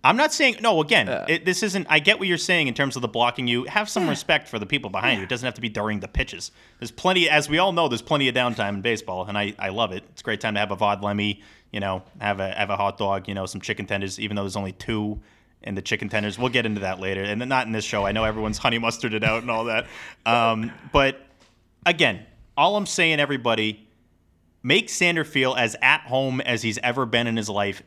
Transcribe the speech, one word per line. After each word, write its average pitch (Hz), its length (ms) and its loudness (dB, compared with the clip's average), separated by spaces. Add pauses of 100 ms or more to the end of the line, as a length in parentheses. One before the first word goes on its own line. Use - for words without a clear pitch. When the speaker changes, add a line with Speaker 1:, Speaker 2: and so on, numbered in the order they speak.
Speaker 1:
I'm 156 120 6
not 302 160 4
saying, 254 280 2
no, 208 200 4
again, 151 260 4
Speaker 2:
Yeah. 123 220 -4
Speaker 1:
it, 165 160 0
this 180 180 0
isn't, 190 260 -2
I 156 120 6
get 165 180 4
what 190 80 -2
you're 175 100 2
saying 170 300 2
in 120 80 -2
terms 139 220 0
of 123 60 -2
the 120 60 -2
blocking 120 380 0
you. 120 180 0
Have 208 240 -2
some 196 160 0
Speaker 2:
Yeah. 160 60 0
Speaker 1:
respect 147 380 0
for 117 100 -6
the 101 80 -6
people 120 240 -4
behind 104 240 0
you. 104 60 -2
Speaker 2:
Yeah. 95 40 -6
Speaker 1:
It 92 40 -12
doesn't 123 180 -4
have 120 80 -6
to - 60 -14
be 120 80 -4
during 107 320 -4
the 95 80 -12
pitches. - 420 -4 (300)
There's 120 100 -10
plenty, 180 400 2
as 151 180 4
we 151 100 2
all 190 120 4
know, 170 160 2
there's 120 160 -2
plenty 143 240 2
of 123 80 2
downtime 117 360 0
in 101 100 -4
baseball, 95 460 -2
and 104 120 -2
I, 104 220 -2
I 98 80 -4
love 101 240 0
it. 104 180 -8
It's - 120 -20
a - 20 -20
great 110 160 -2
time 110 140 -2
to 101 60 0
have 101 120 0
a 98 40 -4
Vod 101 260 2
Lemmy, 104 380 -2 (300)
you 107 80 -8
know, 95 240 -4 (160)
have 104 220 -2
a, 95 100 -2
have 101 200 -4
a 98 60 0
hot 101 220 -2
dog, 98 300 0
you 98 60 -6
know, 95 120 -4
some 95 140 -10
chicken 104 260 -6
tenders, 98 320 -4
even 107 160 -4
though 101 80 -2
there's 98 140 -6
only 98 160 -4
two 107 480 -4 (420)
in 104 140 -8
the 95 60 -6
chicken 113 260 -4
tenders. 104 280 -4
We'll 123 120 -2
get 117 180 0
into 104 140 -4
that 92 180 -4
later, 95 240 -4
and 107 260 -6
not 127 200 0
in 113 40 -4
this 107 120 -4
show. 104 200 -2
I 98 60 0
know 110 140 0
everyone's 107 340 -4
honey 117 220 0
mustarded 113 420 -2
out 110 200 0
and 120 100 -4
all 113 140 -2
that. 117 200 -2 (400)
Um, 113 460 2 (180)
but, 135 340 2 (600)
again, 151 400 2 (300)
all 175 180 4
I'm 208 120 0
saying, 160 340 4
everybody, 117 680 0 (800)
make 190 240 4
Xander 170 360 2
feel 131 300 2
as 117 260 0
at 139 200 4
home 131 400 -2
as 117 220 -2
he's 113 160 -2
ever 123 280 0
been 117 220 2
in 113 80 0
his 107 120 -4
life 101 380 -2